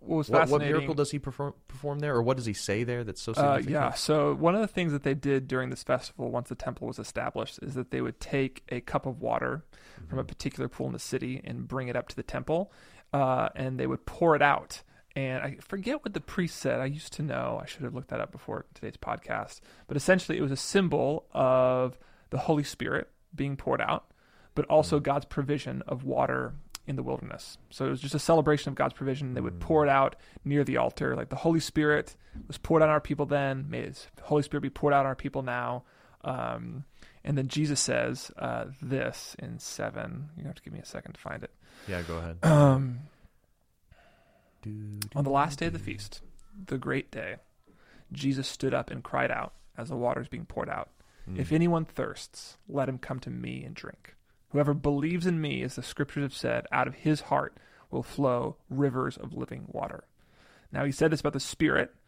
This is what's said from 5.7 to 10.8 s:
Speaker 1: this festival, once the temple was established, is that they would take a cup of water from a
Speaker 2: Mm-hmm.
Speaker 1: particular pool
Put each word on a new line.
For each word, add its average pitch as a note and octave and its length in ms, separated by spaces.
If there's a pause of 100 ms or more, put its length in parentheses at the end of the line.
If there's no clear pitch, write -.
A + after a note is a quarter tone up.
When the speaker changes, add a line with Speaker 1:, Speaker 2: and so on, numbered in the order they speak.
Speaker 1:
this B2+ 140
festival, B2 480
once B2 160
the C3 80
temple B2 320
was A#2 100
established, A2+ 640
is C3+ 120
that B2+ 180
they C3 100
would B2 180
take - 480
a B2 120
cup - 260
of B2+ 140
water B2 440 (440)
from C3 100
a B2+ 40
Speaker 2:
Mm-hmm. - 60
Speaker 1:
particular - 400
pool B2+ 200